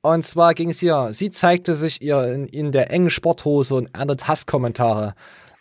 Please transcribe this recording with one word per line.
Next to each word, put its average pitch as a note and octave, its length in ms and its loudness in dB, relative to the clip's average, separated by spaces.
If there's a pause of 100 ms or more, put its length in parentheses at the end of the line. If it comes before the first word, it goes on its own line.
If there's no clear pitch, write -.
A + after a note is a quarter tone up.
Und D#3+ 240 2
zwar E3+ 260 4
ging E3+ 180 -2
es E3+ 100 -6
hier, D3+ 320 0
sie F#3+ 180 -4
zeigte F3 460 0
sich D3+ 260 -4
ihr C3+ 300 0
in, C3+ 140 -6
in D3 260 -6
der C3+ 200 2
engen F3+ 180 4
Sporthose C#3+ 640 0
und B2+ 220 -4
erntet C#3 320 -4
Hasskommentare. A#2 880 0 (460)